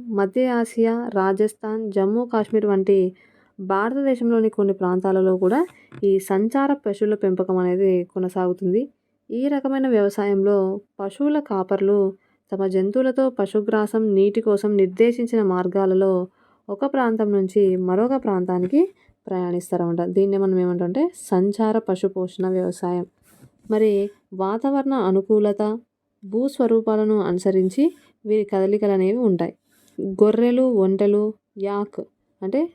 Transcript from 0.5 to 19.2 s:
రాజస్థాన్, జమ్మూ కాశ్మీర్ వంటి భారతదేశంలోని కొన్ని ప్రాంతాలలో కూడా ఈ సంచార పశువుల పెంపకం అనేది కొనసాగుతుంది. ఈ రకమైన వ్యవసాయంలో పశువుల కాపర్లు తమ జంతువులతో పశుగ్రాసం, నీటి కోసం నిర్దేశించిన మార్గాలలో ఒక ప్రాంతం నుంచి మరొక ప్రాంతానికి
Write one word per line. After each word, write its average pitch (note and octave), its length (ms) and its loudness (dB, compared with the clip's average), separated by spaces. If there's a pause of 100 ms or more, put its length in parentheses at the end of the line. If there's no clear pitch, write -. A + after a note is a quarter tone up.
రాజస్థాన్, G#3+ 800 -2
జమ్మూ G#3 340 0
కాశ్మీర్ A3 400 -2
వంటి F#3+ 480 2 (460)
భారతదేశంలోని A#3 920 0
కొన్ని G3 240 0
ప్రాంతాలలో F#3 640 2
కూడా A3 300 2 (360)
ఈ G3 160 2
సంచార A3+ 540 0
పశువుల G#3+ 420 -2
పెంపకం F#3 420 0
అనేది F#3 460 2
కొనసాగుతుంది. F#3 880 -2 (420)
ఈ B3 160 -4
రకమైన C4+ 400 -2
వ్యవసాయంలో G3+ 920 0 (180)
పశువుల C#4+ 400 -2
కాపర్లు G3 720 0 (400)
తమ G3 140 -2
జంతువులతో B3+ 640 0
పశుగ్రాసం, G#3+ 840 0
నీటి G3+ 260 2
కోసం G#3 360 0
నిర్దేశించిన A3+ 640 2
మార్గాలలో F#3 840 2 (420)
ఒక G3+ 160 -4
ప్రాంతం A3+ 460 0
నుంచి G3 440 2
మరొక G3+ 480 0
ప్రాంతానికి F#3 680 0 (340)